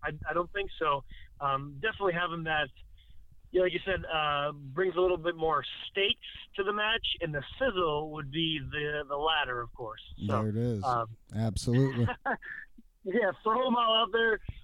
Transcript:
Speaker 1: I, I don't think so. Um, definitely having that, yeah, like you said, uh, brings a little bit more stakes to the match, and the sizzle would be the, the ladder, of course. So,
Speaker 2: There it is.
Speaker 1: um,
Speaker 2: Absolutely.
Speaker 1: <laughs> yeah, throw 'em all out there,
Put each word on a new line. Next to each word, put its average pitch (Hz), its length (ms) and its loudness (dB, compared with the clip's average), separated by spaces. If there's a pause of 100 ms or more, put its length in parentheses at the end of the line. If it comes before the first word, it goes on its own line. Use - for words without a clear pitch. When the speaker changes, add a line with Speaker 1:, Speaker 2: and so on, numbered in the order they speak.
Speaker 1:
I, 147 80 -2 (180)
I 156 40 0
don't 170 200 0
think 196 240 -4
so. 143 260 0 (380)
Um, 139 400 -2
definitely 202 320 0
having 170 300 -2
that, 156 240 2 (840)
yeah, 180 120 4
like 180 100 2
you 175 100 -2
said, 180 200 -2 (100)
uh, 147 380 2
brings 147 440 -2
a 175 60 4
little 180 160 4
bit 165 180 -2
more 160 280 2 (260)
stakes 202 300 0 (380)
to 196 60 0
the 202 100 0
match, 214 320 0 (160)
and 160 120 -2
the 143 80 -4 (160)
sizzle 165 540 0
would 151 200 -8
be 160 280 0 (120)
the, 147 360 -2
the 143 100 -4
ladder, 147 420 2
of 120 140 -6
course. 110 280 -10 (260)
So, 107 60 2
Speaker 2:
There 110 160 2
it 104 60 -2
is. 113 280 0
Speaker 1:
um, 117 240 2 (280)
Speaker 2:
Absolutely. 117 800 4
Speaker 1:
<laughs> - 880 -8
yeah, 196 260 4 (100)
throw 233 240 2
'em 240 100 4
all 226 280 4
out 220 80 -2
there, 226 280 4 (240)